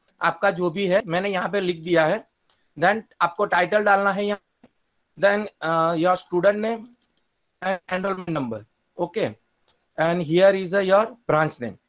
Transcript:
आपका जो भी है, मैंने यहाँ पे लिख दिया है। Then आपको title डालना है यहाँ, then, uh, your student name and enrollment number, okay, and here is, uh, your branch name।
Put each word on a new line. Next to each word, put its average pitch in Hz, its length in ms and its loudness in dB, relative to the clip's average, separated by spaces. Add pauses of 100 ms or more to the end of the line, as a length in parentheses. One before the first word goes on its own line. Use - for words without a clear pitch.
(220)
आपका 170 280 0
जो 180 200 -2
भी 196 160 -4
है, 190 200 2
मैंने 180 220 -2
यहाँ 185 200 -4
पे 196 120 -2
लिख 180 200 -4
दिया 160 260 2
है। 202 220 -2 (500)
Then 202 240 2 (180)
आपको 175 240 -2
title 180 400 0
डालना 202 280 4
है 202 140 -2
यहाँ, - 420 -10 (520)
then, 202 220 2
uh, 165 640 -2
your 180 200 2
student 202 420 0
name 226 180 -6 (800)
and 190 140 -4 (140)
enrollment 185 460 -4
number, 110 260 -6 (360)
okay, 165 300 -4 (680)
and 165 300 0
here 190 340 4
is, 175 40 -8
uh, 190 220 0
your 208 160 4
branch 151 540 -2
name। 107 160 -8 (120)